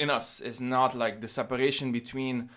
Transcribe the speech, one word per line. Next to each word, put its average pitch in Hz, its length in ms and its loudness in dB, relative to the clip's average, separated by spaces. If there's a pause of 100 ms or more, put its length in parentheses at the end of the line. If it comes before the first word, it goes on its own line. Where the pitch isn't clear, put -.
in 147 100 2
us - 300 0
is 120 200 -8
not, 127 360 4
like, 110 240 0
the 113 80 -6
separation 131 640 0
between 123 640 -4